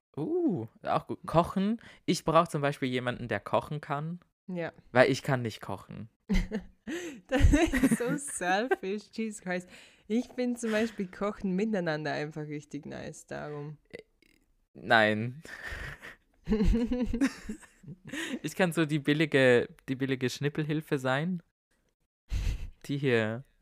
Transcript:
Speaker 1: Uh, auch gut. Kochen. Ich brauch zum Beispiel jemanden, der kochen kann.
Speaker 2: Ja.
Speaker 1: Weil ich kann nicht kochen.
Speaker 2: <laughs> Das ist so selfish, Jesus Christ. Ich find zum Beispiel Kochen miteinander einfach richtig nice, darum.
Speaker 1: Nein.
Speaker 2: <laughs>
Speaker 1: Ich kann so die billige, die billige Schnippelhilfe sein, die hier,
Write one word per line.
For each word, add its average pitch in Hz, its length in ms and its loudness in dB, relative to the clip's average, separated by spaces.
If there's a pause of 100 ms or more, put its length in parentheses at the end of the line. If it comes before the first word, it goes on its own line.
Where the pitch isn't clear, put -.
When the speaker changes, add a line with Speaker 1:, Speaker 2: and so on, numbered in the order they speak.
(160)
Speaker 1:
Uh, 233 500 0 (160)
auch 113 240 0
gut. - 200 -8
Kochen. 190 520 2 (280)
Ich - 180 0
brauch 165 240 4
zum 151 140 -4
Beispiel 139 260 -2
jemanden, 123 400 -4
der 110 120 -2
kochen 147 420 -2
kann. 156 360 -6 (300)
Speaker 2:
Ja. 170 240 -6 (200)
Speaker 1:
Weil 123 180 8
ich 135 120 0
kann 127 200 0
nicht 113 180 -6
kochen. - 480 -12 (220)
Speaker 2:
<laughs> 202 80 4 (880)
Das 262 120 0 (120)
ist 285 460 4
so 254 180 -2
selfish, 202 840 -2 (100)
Jesus 220 280 -6
Christ. 180 280 -6 (400)
Ich 240 260 0
find 247 240 -2
zum 220 140 -4
Beispiel 214 340 -2
Kochen 196 480 -4
miteinander 175 580 0
einfach 151 360 -6
richtig 147 360 -10
nice, 135 420 -12
darum. 147 500 -10 (1000)
Speaker 1:
Nein. 113 680 4 (1080)
Speaker 2:
<laughs> - 40 -2 (1900)
Speaker 1:
Ich - 120 -6
kann 180 180 2
so 160 140 2
die 151 120 0
billige, 139 680 6 (200)
die 135 80 -4
billige 127 340 0
Schnippelhilfe 151 680 -2
sein, 143 440 0 (1400)
die 143 120 -4
hier, 117 460 0 (180)